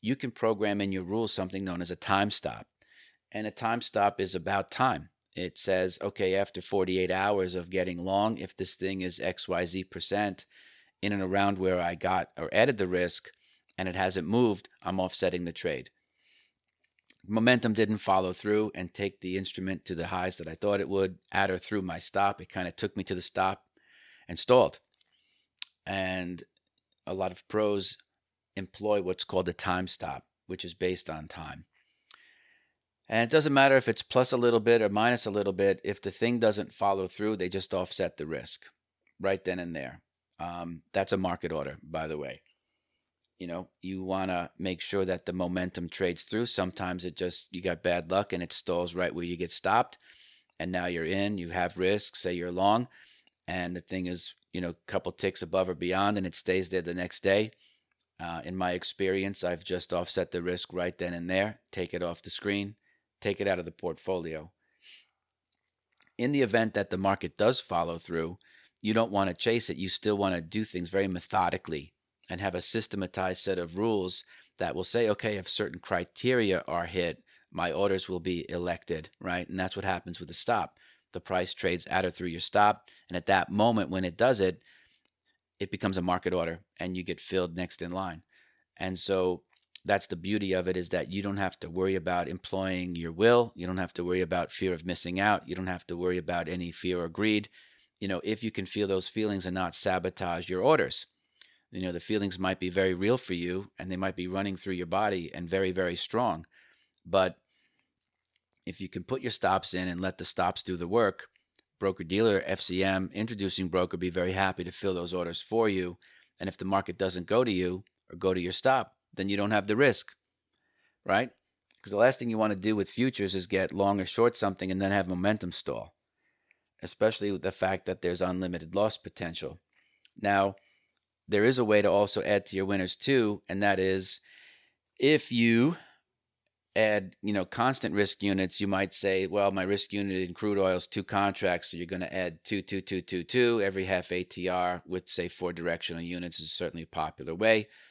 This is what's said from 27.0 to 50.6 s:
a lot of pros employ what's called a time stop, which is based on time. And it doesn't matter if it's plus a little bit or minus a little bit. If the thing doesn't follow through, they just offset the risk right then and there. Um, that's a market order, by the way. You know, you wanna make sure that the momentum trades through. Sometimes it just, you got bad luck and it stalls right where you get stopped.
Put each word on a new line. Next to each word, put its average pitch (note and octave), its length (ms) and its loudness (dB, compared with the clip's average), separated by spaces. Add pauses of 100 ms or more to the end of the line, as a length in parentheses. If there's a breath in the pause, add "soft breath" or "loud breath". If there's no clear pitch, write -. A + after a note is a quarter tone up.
a F#2 80 -6
lot F#2+ 180 -2
of - 160 -20
pros G#2 480 0 (580)
employ G2+ 460 0
what's F2+ 240 -2
called F#2 240 0
a E2+ 60 -2
time F#2 320 -2
stop, - 420 -8 (180)
which F2+ 160 -8
is F2 120 -10
based F#2 340 -2
on D#2 180 -10
time. D2+ 380 -14 (1400 soft breath)
And A#2 200 2
it A#2 40 0
doesn't D#3 200 6
matter C3+ 240 8
if B2+ 120 4
it's A2 120 0
plus - 320 2
a B2+ 60 2
little A#2 220 6
bit A#2 200 6
or G#2 80 4
minus A2+ 380 2
a G#2+ 40 0
little G2 220 2
bit. F#2+ 320 4
If - 160 -4
the G2 120 -6
thing A#2+ 260 0
doesn't G#2+ 340 2
follow G2 360 0
through, G#2+ 280 -2
they F2+ 140 -4
just F#2+ 240 -4
offset F#2 420 -2
the D2+ 100 -6
risk - 440 -6 (500)
right F#2+ 240 0
then F#2 140 -2
and E2+ 180 -6
there. C2+ 240 -10 (380)
Um, E2+ 440 -10 (100)
that's G2 200 0
a G2+ 40 4
market F2+ 360 -2
order, C#2+ 300 -4
by D#2+ 240 -6
the D#2 120 -4
way. C#2 240 -10 (960)
You F2+ 100 -10
know, F2 200 -8 (120)
you F#2 240 -6
wanna F#2 540 -2
make F#2 220 -4
sure G2 240 0
that F2+ 220 -2
the F2+ 60 -2
momentum F2+ 560 -2
trades F2+ 340 -2
through. A2+ 240 -2
Sometimes F#2 580 -2
it F2+ 120 -8
just, F2+ 340 -2
you F2+ 100 -10
got F2 220 -2
bad F2 280 0
luck G2 220 2
and F2+ 100 -2
it E2+ 100 -6
stalls F2 420 0
right F2+ 200 0
where F2 100 -4
you F2 120 -4
get E2+ 140 -6
stopped. - 480 2 (600 loud breath)